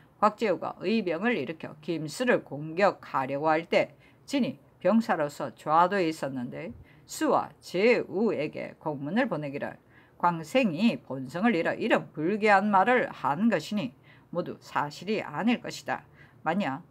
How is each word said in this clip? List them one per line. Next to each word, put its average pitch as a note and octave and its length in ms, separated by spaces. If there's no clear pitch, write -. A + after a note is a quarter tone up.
곽재우가 G#3 600
의병을 F#3+ 580
일으켜 C3+ 420
김수를 E3+ 640
공격하려고 D3+ 1040
할 D#3+ 220
때 - 260
진이 A3 340
병사로서 F3 760
좌도에 F3 540
있었는데 D3 640
수와 A3+ 440
제우에게 F3 1200
공문을 E3 500
보내기를 C#3+ 480
광생이 F3 840
본성을 D#3+ 520
잃어 E3 180
이런 G3 380
불쾌한 G3+ 580
말을 G3+ 400
한 D3+ 400
것이니 F#3 460
모두 E3 300
사실이 D3 640
아닐 F#3 380
것이다. - 420
만약 D#3+ 480